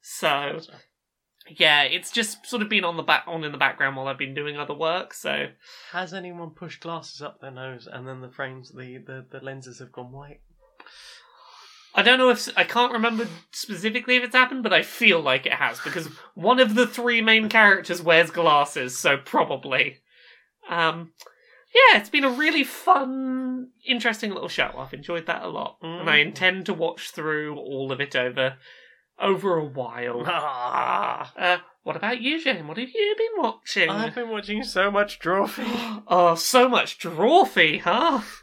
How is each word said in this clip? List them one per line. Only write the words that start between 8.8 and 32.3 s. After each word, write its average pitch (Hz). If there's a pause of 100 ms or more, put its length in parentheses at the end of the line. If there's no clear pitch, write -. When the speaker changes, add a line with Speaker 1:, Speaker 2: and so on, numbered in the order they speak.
Speaker 2:
the, 131
the 131
lenses 131
have 127
gone 123
white? 143 (1500)
Speaker 1:
I 196
don't 247
know 254
if, 220
I 180
can't 247
remember 226 (240)
specifically 220
if 247
it's 247
happened, 254
but 208
I 160
feel 196
like 135
it 143
has, 123
because 160 (260)
one 220
of 226
the 240
three 240
main 220
characters 196
wears 165
glasses, 147
so 143
probably. 139 (680)
Um, 165 (600)
yeah, 466
it's -
been 294
a 269
really 302
fun, 262 (180)
interesting 226
little -
show. -
I've 135
enjoyed 165
that 170
a 185
lot, -
and 165
I 151
Speaker 2:
Mm. 147
Speaker 1:
intend 185
to 196
watch 165
through 151
all 135
of 131
it 143
over, 131 (640)
over 190
a 156
while. 120
Speaker 2:
Ah. 127
Speaker 1:
Uh, 180 (260)
what 156
about 226
you, 302